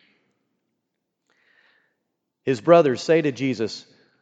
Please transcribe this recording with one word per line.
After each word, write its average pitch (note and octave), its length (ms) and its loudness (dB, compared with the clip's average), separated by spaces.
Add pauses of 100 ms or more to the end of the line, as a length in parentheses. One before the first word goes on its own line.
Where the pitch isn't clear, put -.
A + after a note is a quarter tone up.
(2500)
His B2+ 180 -4
brothers D3+ 400 4
say E3 220 0
to D3 80 -2
Jesus, A#2 560 -6 (340)